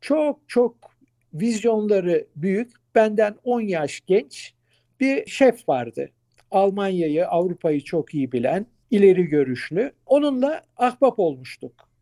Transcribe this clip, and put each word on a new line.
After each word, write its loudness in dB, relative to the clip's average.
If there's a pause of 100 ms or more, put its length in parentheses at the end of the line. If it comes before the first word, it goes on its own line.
çok -2
çok -2 (440)
vizyonları 0 (100)
büyük, -4 (240)
benden 2 (100)
on 0
yaş -4
genç -2 (460)
bir 0
şef 2
vardı. -4 (420)
Almanya'yı, 0
Avrupa'yı -2
çok -4
iyi -2
bilen, -2 (240)
ileri 6
görüşlü. -2 (140)
Onunla 0 (140)
ahbap 2
olmuştuk. -6 (140)